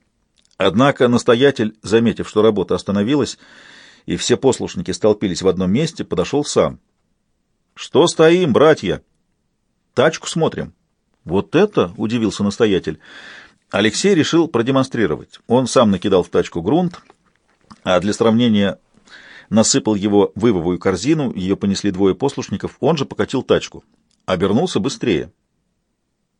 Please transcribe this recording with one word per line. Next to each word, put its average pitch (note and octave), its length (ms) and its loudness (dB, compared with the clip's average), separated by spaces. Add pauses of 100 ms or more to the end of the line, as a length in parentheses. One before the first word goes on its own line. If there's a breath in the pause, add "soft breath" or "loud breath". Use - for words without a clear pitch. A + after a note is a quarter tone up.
(580)
Однако A#2+ 500 2
настоятель, A#2+ 760 2
заметив, A3 460 0
что G#2+ 140 0
работа G2+ 320 0
остановилась, G#2 640 -2 (640 loud breath)
и - 120 -4
все - 200 0
послушники F#2+ 540 -2
столпились G#2 500 0
в F2+ 80 0
одном F2+ 220 0
месте, D3+ 340 -2
подошёл E3 400 -4
сам. D#2 340 -2 (960)
«Что - 320 2
стоим, E3 460 2
братья? G#2 500 2 (920)
Тачку - 320 0
смотрим». - 480 -4 (500)
«Вот F#2 300 -4
это?» — C#3+ 420 0
удивился A2 480 -2
настоятель. G2 540 -2 (720 loud breath)
Алексей A2 440 0
решил D#3+ 320 2
продемонстрировать. A#2 1000 -2
Он B2 200 2
сам A#2 240 2
накидал F#2+ 320 2
в - 60 -16
тачку F2 320 -2
грунт, D#3+ 400 -2 (800)
а F#2 160 0
для G2+ 140 0
сравнения A2 640 2 (680 loud breath)
насыпал G#2+ 460 0
его G2+ 400 2
в G2 120 -2
ивовую F2+ 320 0
корзину, A2+ 540 -2
её F#2 240 -4
понесли G2 360 -2
двое F#2 220 0
послушников, - 640 -6
он D3 180 0
же C#3 80 -6
покатил A2+ 360 -6
тачку. - 420 -2 (420)
Обернулся G2+ 540 -2
быстрее. F#2 520 -4 (1080)